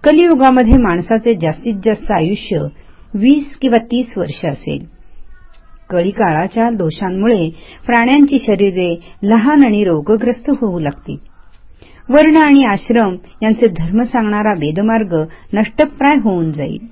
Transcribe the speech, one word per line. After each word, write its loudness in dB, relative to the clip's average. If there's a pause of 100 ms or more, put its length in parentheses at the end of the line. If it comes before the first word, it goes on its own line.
कलियुगामध्ये 4
माणसाचे 2
जास्तीत -4
जास्त -2
आयुष्य -2 (560)
वीस 0
किंवा 2
तीस -4
वर्ष -6
असेल. -8 (1040)
कळीकाळाच्या -2
दोषांमुळे -2 (360)
प्राण्यांची 2
शरीरे -2 (220)
लहान 4
आणि 2
रोगग्रस्त -2
होऊ -2
लागतील. -8 (920)
वर्ण 6
आणि 6
आश्रम 0 (260)
यांचे 2
धर्म -2
सांगणारा -2
वेदमार्ग -2 (300)
नष्टप्राय 0
होऊन -2
जाईल. -8 (140)